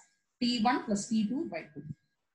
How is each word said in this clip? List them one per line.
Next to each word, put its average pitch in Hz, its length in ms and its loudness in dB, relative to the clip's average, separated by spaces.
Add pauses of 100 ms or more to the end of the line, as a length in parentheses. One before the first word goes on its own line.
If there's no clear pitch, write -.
(420)
T 240 200 2
one 247 220 4
plus 202 240 -2
T 220 200 2
two 285 240 -2
by 165 220 -6
two. - 100 -12 (520)